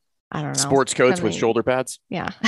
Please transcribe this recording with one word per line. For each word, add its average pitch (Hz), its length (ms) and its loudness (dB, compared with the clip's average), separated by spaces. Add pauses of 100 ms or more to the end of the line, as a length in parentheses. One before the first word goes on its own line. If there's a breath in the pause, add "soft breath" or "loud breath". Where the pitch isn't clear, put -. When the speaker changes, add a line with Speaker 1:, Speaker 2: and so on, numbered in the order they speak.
(300)
Speaker 1:
I 160 120 -6
don't 139 140 -6
know. - 60 0
Speaker 2:
Sports 139 320 2
coats 127 260 4
with 104 120 0
Speaker 1:
Something - 80 -6
Speaker 2:
shoulder 113 220 2
pads? 127 360 -2 (100)
Speaker 1:
Yeah. 170 220 -6
<laughs> - 180 -12